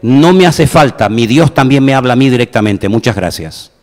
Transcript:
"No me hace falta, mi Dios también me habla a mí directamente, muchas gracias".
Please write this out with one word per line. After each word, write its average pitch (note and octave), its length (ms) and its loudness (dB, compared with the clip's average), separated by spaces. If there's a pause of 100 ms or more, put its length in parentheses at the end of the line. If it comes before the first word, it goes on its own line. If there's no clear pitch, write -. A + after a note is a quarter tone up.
"No C#3+ 320 2
me F#3 120 4
hace D#3+ 220 0
falta, B2 420 0
mi A#2 160 -2
Dios C3 280 0
también C3+ 300 0
me C3+ 120 0
habla B2+ 180 0
a - 20 0
mí C3+ 140 2
directamente, G#2+ 600 -2
muchas A2 260 -2
gracias". E2+ 560 -10 (100)